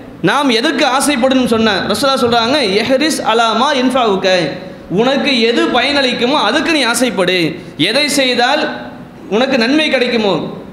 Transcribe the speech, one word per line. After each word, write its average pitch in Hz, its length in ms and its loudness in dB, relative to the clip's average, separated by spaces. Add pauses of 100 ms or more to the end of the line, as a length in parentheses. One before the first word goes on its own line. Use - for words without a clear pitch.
(220)
நாம் 262 280 2
எதற்கு 262 360 0
ஆசைப்படணும்னு 262 600 2
சொன்ன 220 420 2
ரசூலா 262 320 0
சொல்றாங்க, 233 420 2
"இஹ்ரிஸ் 240 600 0
அலா 226 340 2
மா 262 180 2
யன்ஃபஉக." 202 800 0 (380)
உனக்கு 247 520 0
எது 240 240 2
பயனளிக்குமோ 262 680 0
அதுக்கு 277 380 0
நீ 294 140 2
ஆசைப்படு. 185 720 0 (180)
எதை 247 320 0
செய்தால் 254 720 0 (480)
உனக்கு 254 280 0
நன்மை 285 320 2
கிடைக்குமோ, 220 840 -2